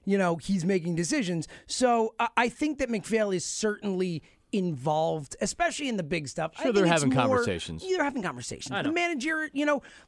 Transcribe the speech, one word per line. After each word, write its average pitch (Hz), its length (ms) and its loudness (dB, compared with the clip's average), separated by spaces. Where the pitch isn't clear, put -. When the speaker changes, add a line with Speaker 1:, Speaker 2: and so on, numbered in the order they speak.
Speaker 1:
you 196 140 2
know, 175 160 2
he's 175 300 -2
making 175 300 0
decisions. 170 520 -2
So 233 540 2
I, 233 80 2
I 240 120 4
think 302 280 -2
that 254 140 -2
MacPhail 214 400 0
is 180 140 -2
certainly 185 760 -2
involved, 160 880 0
especially 294 480 -2
in 226 60 -2
the 190 80 -2
big 151 240 -4
stuff. 160 300 -6
I - 60 -6
Speaker 2:
Sure, 254 100 2
they're 196 100 6
Speaker 1:
think 170 120 6
it's 147 80 4
Speaker 2:
having 131 120 4
Speaker 1:
more 120 120 4
Speaker 2:
conversations. 87 500 -2
Speaker 1:
They're 370 160 2
having 277 200 -2
conversations. 135 500 -8
Speaker 2:
I - 80 -2
Speaker 1:
The 294 80 -2
Speaker 2:
know. 320 60 0
Speaker 1:
manager, 320 580 -2
you 277 100 -2
know, 294 200 2